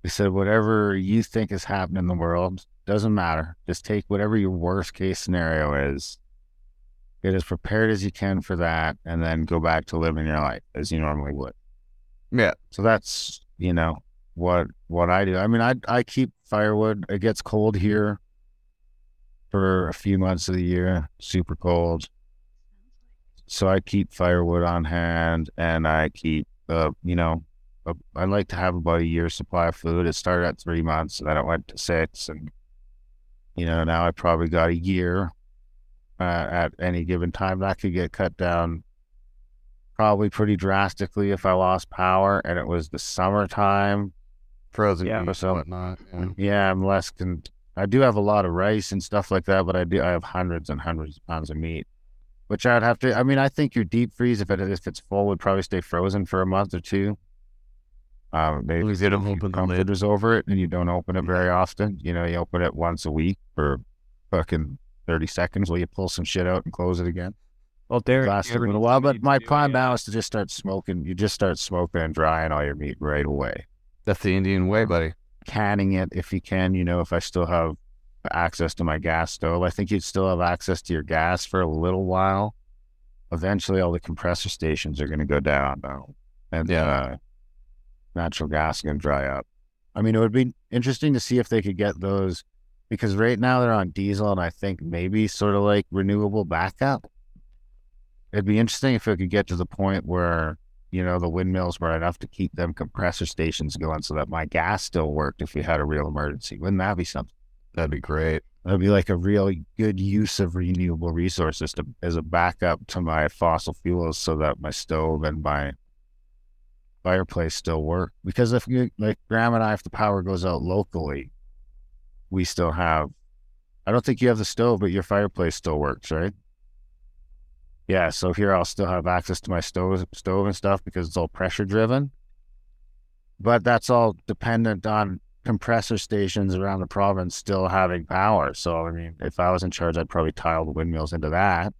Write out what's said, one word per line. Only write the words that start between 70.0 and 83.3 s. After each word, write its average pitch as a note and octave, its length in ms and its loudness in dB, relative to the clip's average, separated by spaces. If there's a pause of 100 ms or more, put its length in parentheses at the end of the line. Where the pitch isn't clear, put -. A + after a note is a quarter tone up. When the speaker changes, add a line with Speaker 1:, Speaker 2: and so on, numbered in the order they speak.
Speaker 1:
to G#2 60 -12
just A2 160 -2
start G#2 240 -4
smoking. F#2+ 540 -6
You F2+ 100 -6
just G2+ 200 0
start F#2 260 0
smoking F2 400 -2
and D#2+ 120 -2
drying D#2+ 380 2
all D2+ 140 0
your C#2+ 100 -2
meat D2 240 -8
right D2 260 0
away. C#2+ 420 -4 (380)
Speaker 2:
That's G2+ 160 0
the F#2+ 160 2
Indian F#2+ 300 2
way, G#2+ 180 2
buddy. E2 280 0 (340)
Speaker 1:
Canning G2+ 460 0
it F#2 180 0
if - 220 -6
you F#2+ 80 -2
can, F#2 340 0
you F2+ 80 2
know, F2 180 2
if E2 120 -2
I E2+ 80 0
still F2 260 -2
have E2 300 0 (560)
access E2+ 420 -2
to F2+ 100 -4
my D#2 140 0
gas E2 320 0
stove. E2+ 320 -2
I F2+ 80 2
think G2 200 -4
you'd G2+ 120 0
still F#2+ 260 -2
have F2 120 0
access F2 420 -2
to - 100 -6
your D#2 100 -2
gas E2 420 0
for F#2+ 160 -2
a F2 80 0
little F2 360 0
while. F#2+ 500 0 (760)